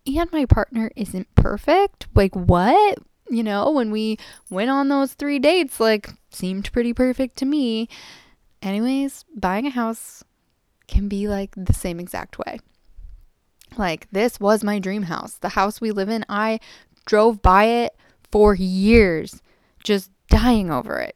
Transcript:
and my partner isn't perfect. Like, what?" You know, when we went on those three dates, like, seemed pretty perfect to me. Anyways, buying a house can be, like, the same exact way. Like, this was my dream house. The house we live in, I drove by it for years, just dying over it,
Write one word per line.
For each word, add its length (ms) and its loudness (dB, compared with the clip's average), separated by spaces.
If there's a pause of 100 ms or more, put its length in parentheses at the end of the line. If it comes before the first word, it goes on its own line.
and 260 -2
my 140 0
partner 480 0
isn't 400 -8
perfect. 800 2
Like, 220 2
what?" 640 4 (300)
You 160 -2
know, 260 -2
when 220 0
we 260 -4 (300)
went 220 -4
on 180 0
those 240 0
three 260 -4
dates, 400 0
like, 320 0 (200)
seemed 420 -8
pretty 200 -2
perfect 440 -2
to 80 -6
me. 440 -2 (720)
Anyways, 640 -4 (120)
buying 300 -2
a 40 -6
house 540 -6 (640)
can 200 0
be, 200 -4
like, 280 -6
the 160 0
same 280 -6
exact 380 -12
way. 200 -10 (1200)
Like, 340 -6
this 300 -2
was 240 2
my 160 -2
dream 240 -6
house. 300 -8
The 160 -8
house 300 -2
we 120 -2
live 160 -4
in, 200 -4
I 300 -2 (480)
drove 340 2
by 260 6
it 300 0 (360)
for 200 6
years, 880 2 (440)
just 260 0 (180)
dying 440 4
over 260 -6
it, 180 -8